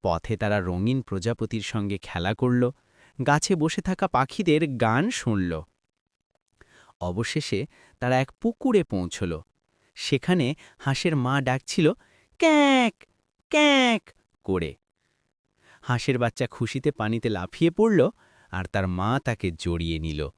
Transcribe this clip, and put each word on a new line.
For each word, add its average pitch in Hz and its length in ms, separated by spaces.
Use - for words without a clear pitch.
পথে 90 340
তারা 104 240
রঙিন 98 420
প্রজাপতির 110 580
সঙ্গে 101 380
খেলা 95 360
করল, 123 360
গাছে 151 300
বসে 156 240
থাকা 185 280
পাখিদের 151 680
গান 120 340
শুনল। 90 520
অবশেষে 101 640
তারা 127 220
এক 135 200
পুকুরে 220 440
পৌঁছল। 90 560
সেখানে 151 600
হাঁসের 147 380
মা 131 240
ডাকছিল, 131 520
"ক্যাঁক, 277 680
ক্যাঁক" 269 640
করে। 85 320
হাঁসের 123 360
বাচ্চা 120 280
খুশিতে 131 440
পানিতে 113 380
লাফিয়ে 104 420
পড়ল, 208 400
আর 92 140
তার 95 220
মা 98 380
তাকে 107 260
জড়িয়ে 82 480
নিল। 76 400